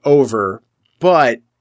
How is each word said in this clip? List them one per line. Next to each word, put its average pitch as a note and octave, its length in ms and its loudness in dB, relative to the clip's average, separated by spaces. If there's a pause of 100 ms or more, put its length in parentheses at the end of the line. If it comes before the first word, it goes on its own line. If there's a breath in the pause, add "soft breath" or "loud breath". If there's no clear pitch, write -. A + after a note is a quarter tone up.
over, A2+ 580 -2 (380)
but D3+ 400 0 (220)